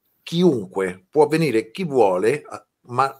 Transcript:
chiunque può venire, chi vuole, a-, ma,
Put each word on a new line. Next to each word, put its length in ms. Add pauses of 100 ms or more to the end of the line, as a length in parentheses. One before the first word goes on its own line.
(220)
chiunque 880
può 160
venire, 440
chi 140
vuole, 640
a-, 160 (240)
ma, 320